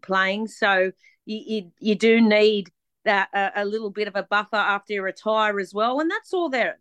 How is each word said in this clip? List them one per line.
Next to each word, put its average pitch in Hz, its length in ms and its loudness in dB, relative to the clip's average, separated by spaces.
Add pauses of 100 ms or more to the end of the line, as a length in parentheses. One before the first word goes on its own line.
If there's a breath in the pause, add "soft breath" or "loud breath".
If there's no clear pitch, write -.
playing? 190 460 -2
So 190 440 0 (320 soft breath)
you, 214 220 -10
you, 202 340 -6
you 214 140 0
do 226 260 4
need 214 500 4 (340)
that, 196 280 0
a, 196 300 -2
a - 20 -4
little 214 260 -6
bit 208 180 -6
of 196 80 -10
a 190 80 -4
buffer 208 320 -2
after 202 360 -2
you 202 100 -6
retire 214 580 -2
as 185 120 -8
well. 233 280 -2
And 320 100 -2
that's 415 240 -6
all 349 140 0
they're, 233 320 -2